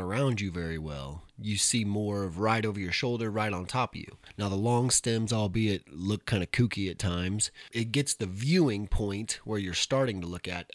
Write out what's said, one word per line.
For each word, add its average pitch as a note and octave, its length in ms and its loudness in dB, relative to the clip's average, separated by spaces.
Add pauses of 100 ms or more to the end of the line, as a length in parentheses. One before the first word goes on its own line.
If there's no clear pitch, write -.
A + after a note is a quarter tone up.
around A#2 360 0
you G2 100 -2
very E2 260 -4
well. D2 460 -8 (140)
You G#2+ 200 -2
see A2+ 260 2
more G2+ 400 0
of F2 160 -4
right A2 260 4
over G2+ 140 -2
your F2+ 140 -4
shoulder, A#2 360 0
right G#2+ 220 0
on F#2 140 -4
top B2+ 280 -2
of - 60 -10
you. - 180 -14 (200)
Now, G2+ 100 0
the G2 80 0
long A#2+ 340 4
stems, A2+ 440 2
albeit G#2+ 600 0
look F#2+ 320 -2
kinda F#2 200 2
kooky G2+ 440 2
at E2+ 80 -6
times, F#2 540 0 (220)
it A#2 180 -2
gets C#3 220 2
the A2+ 120 -4
viewing A2 600 2
point G#2 560 0
where G#2+ 160 -2
you're F#2+ 140 -2
starting B2 480 2
to E2+ 60 -6
look F2 200 -8
at F2+ 280 -6